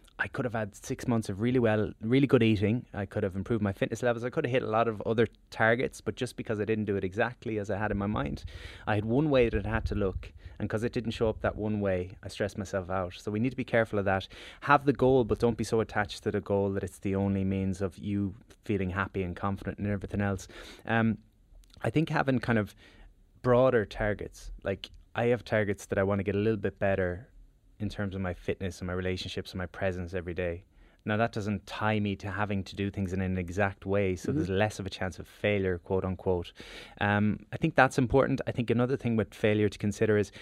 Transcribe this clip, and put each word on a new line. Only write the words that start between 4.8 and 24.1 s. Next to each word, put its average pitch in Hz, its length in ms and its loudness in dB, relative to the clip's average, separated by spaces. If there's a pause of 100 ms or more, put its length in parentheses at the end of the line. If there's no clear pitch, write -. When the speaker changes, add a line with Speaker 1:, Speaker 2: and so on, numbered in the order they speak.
Speaker 1:
of 107 180 -4
other 113 220 4 (220)
targets, 120 500 2
but - 160 -6
just - 220 -6
because 107 240 -4
I 101 40 0
didn't 107 200 0
do 104 100 0
it 95 80 -2
exactly 113 540 -2
as 101 120 -6
I 98 80 -2
had 107 140 -2
in 101 60 0
my 98 100 0
mind, 120 380 -4 (420)
I 107 80 2
had 107 80 0
one 131 260 2
way 127 200 6
that 107 80 0
it 101 80 -2
had 110 220 -2
to 104 80 -2
look. 98 360 -2 (260)
And 104 120 -4
'cause 110 160 -2
it 117 80 -2
didn't 113 180 -2
show 113 160 0
up 110 140 -2
that - 160 -2
one 107 240 -2
way, 92 300 0 (120)
I 98 60 -10
stressed - 280 -4
myself 92 320 -4
out. 92 260 -4
So - 140 -10
we 104 120 0
need 127 80 2
to 127 80 -12
be 127 80 -4
careful 113 340 2
of 98 60 0
that. 95 240 0 (320)
Have 143 240 4
the 139 80 4
goal, 127 320 4
but 104 120 0
don't 117 200 2
be 113 80 -2
so 113 160 2
attached - 420 -4
to 107 80 -2
the 101 80 2
goal 101 320 0
that 98 120 -2
it's - 160 -10
the 98 140 -2
only 98 300 2
means 95 380 -2
of 92 160 -4
you 101 380 -2 (280)
feeling 95 280 0
happy 95 300 -2
and 87 140 -4
confident 98 440 -6
and 101 80 -4
everything 101 340 -4
else. 98 260 -2 (380)
Um, 113 320 2 (640)
I 113 80 0
think 156 180 2
having 135 320 2
kind 113 180 2
of 104 160 0 (680)
broader 123 440 6
targets, - 680 -6 (120)